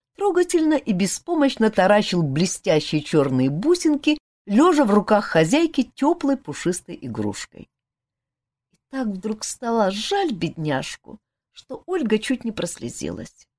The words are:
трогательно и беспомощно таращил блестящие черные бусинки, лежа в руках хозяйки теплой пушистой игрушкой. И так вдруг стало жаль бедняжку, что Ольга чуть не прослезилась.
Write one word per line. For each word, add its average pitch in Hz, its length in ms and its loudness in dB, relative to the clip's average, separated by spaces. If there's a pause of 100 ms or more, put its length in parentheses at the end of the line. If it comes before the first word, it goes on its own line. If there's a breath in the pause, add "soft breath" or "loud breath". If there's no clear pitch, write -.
(160)
трогательно 349 580 2
и 262 180 -2
беспомощно 226 800 0
таращил 196 520 2
блестящие 156 800 0
черные 135 480 2
бусинки, 302 680 0 (280)
лежа 285 380 4
в 202 60 2
руках 202 360 2
хозяйки 262 560 2
теплой 277 540 0
пушистой 175 640 -8
игрушкой. 104 680 -10 (1040)
И - 40 -20 (140)
так 262 180 -4
вдруг 208 360 -6
стало 226 460 0
жаль 311 420 -2
бедняжку, 156 880 -6 (340)
что - 340 -16
Ольга 254 320 0
чуть 247 260 -4
не 226 80 -6
прослезилась. - 920 -10 (120)